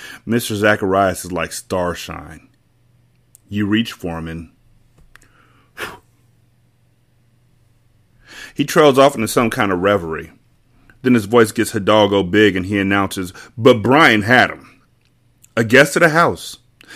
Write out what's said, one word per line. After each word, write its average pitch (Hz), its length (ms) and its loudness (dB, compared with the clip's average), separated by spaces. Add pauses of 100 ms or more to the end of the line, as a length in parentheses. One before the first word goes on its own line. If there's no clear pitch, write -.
(260)
Mister 113 300 -4
Zacharias 98 680 0
is 87 80 -14
like 82 180 -6
starshine. 82 960 -10 (1040)
You 101 180 -4
reach 110 260 -2
for 85 240 -10
him 80 100 -10
and" 82 220 -14 (1300)
<sighs> - 200 -14 (2500)
He 143 100 -2
trails 147 320 4
off 135 160 6
into 110 140 -4
some 120 220 0
kind 104 220 -2
of 87 100 -2
reverie. 87 500 -2 (720)
Then 127 100 2
his 110 120 2
voice 110 260 4
gets 110 200 -4
Hidalgo 101 520 2
big 101 320 2
and 92 100 -4
he 101 140 -4
announces, 98 540 -4 (240)
"But 113 260 2
Brian 127 400 4
had 113 260 4
him. - 320 -20 (760)
A 117 80 0
guest 131 320 4
at 170 80 2
a 165 60 4
house. 147 480 -2 (380)